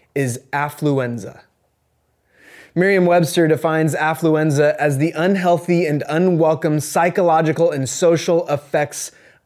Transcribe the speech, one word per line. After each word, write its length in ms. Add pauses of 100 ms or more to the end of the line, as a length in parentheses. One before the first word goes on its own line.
(140)
is 260 (120)
affluenza. 880 (1300)
Merriam-Webster 720
defines 480
affluenza 800
as 220
the 140
unhealthy 760
and 220
unwelcome 720
psychological 920
and 160
social 600
effects 640 (360)